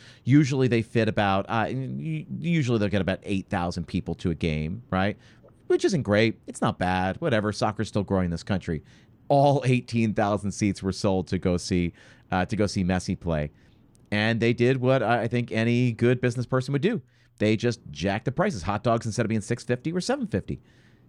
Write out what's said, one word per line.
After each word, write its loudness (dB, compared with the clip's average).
Usually 4
they 2
fit 0
about, 2
uh, -2
u-, -6
usually 0
they'll 0
get 0
about -2
eight -4
thousand -4
people -4
to -2
a -2
game, -4
right? 0
Which 2
isn't 0
great. 2
It's -14
not 0
bad. 0
Whatever. 0
Soccer's -2
still -2
growing 2
in -2
this -4
country. -4
All 4
eighteen 2
thousand 0
seats -2
were 0
sold 0
to -2
go 2
see, 0
uh, 2
to -4
go 2
see -2
Messi -2
play. -2
And 0
they 4
did 2
what 2
I, 2
I -2
think -4
any 2
good 2
business -2
person -2
would 0
do, 0
they 2
just -2
jacked -2
the -2
prices. -2
Hot -2
dogs, 0
instead -2
of -6
being 0
six -6
fifty, -4
were -2
seven -2
fifty. -4